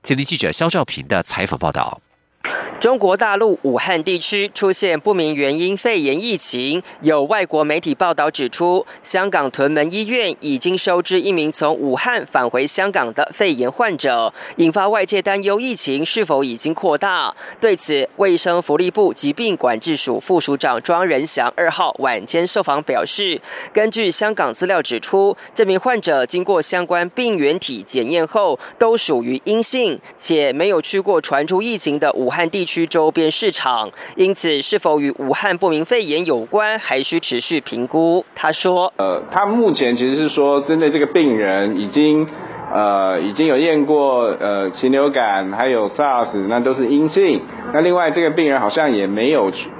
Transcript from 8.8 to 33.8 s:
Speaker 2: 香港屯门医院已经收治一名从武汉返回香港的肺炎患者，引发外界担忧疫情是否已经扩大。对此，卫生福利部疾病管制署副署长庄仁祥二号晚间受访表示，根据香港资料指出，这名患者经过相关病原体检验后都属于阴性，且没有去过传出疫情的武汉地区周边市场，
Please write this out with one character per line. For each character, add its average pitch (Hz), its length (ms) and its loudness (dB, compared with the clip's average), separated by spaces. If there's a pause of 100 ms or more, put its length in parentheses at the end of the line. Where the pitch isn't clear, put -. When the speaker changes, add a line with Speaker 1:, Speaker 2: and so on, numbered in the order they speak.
Speaker 2:
香 190 260 -2
港 147 220 0
屯 139 200 0
门 156 220 0
医 208 140 -4
院 220 320 -2
已 143 180 -2
经 180 220 -2
收 180 240 0
治 185 180 0
一 196 120 0
名 156 180 0
从 151 240 0
武 131 220 0
汉 240 280 -2
返 123 240 0
回 127 160 0
香 190 280 0
港 123 200 0
的 - 220 0
肺 196 180 0
炎 123 180 0
患 202 280 -2
者， 117 340 0 (260)
引 165 120 4
发 196 180 2
外 208 160 2
界 190 160 0
担 196 220 0
忧 202 160 0
疫 247 160 -4
情 143 320 -2
是 220 180 -2
否 139 200 2
已 117 120 -4
经 156 160 -4
扩 160 240 0
大。 170 380 -2 (260)
对 214 140 4
此， 143 420 -2
卫 190 200 4
生 175 260 0
福 147 140 0
利 180 120 2
部 185 240 2
疾 143 200 -2
病 220 240 -2
管 117 220 0
制 151 180 -2
署 113 240 -2
副 180 180 2
署 143 180 0
长 123 240 0
庄 175 240 0
仁 151 220 0
祥 127 300 -2
二 170 120 2
号 165 300 0
晚 117 260 -2
间 170 220 0
受 185 160 -2
访 147 220 0
表 117 200 -2
示， 185 360 -4 (320)
根 220 180 2
据 220 180 -2
香 214 240 0
港 139 220 -2
资 180 120 -2
料 180 140 2
指 117 200 -4
出， 196 360 2 (160)
这 214 140 2
名 190 120 2
患 240 220 0
者 139 240 2
经 180 200 -4
过 180 180 2
相 180 240 -2
关 175 240 0
病 233 260 -2
原 151 220 2
体 113 240 -8
检 120 260 -2
验 165 160 2
后 196 340 0 (200)
都 233 180 4
属 127 280 0
于 127 200 -4
阴 214 160 2
性， 226 380 0 (160)
且 147 380 2
没 165 160 2
有 180 120 2
去 196 200 -2
过 185 200 2
传 143 240 0
出 185 160 0
疫 226 160 -2
情 147 220 -2
的 147 140 2
武 127 180 0
汉 170 180 0
地 185 160 -2
区 165 220 -2
周 160 240 2
边 156 200 2
市 202 200 0
场， 117 400 -2 (240)